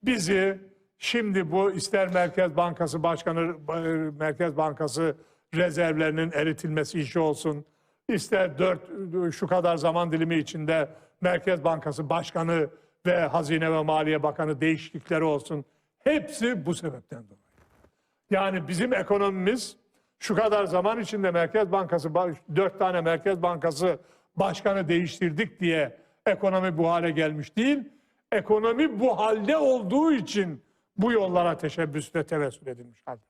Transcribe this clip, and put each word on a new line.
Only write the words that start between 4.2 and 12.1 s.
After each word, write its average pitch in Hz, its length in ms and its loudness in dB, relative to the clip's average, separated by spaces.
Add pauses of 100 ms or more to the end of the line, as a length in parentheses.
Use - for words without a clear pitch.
Bankası 156 600 -2 (380)
rezervlerinin 160 760 0
eritilmesi 156 680 -2
işi 147 200 -2
olsun, 151 460 -2 (420)
ister 185 500 0
dört, 180 240 0 (520)
şu - 140 -4
kadar 175 300 2
zaman 165 340 0
dilimi 165 240 0
içinde 156 540 -2 (320)
Merkez 180 420 0
Bankası 156 460 -2
Başkanı 165 600 0 (360)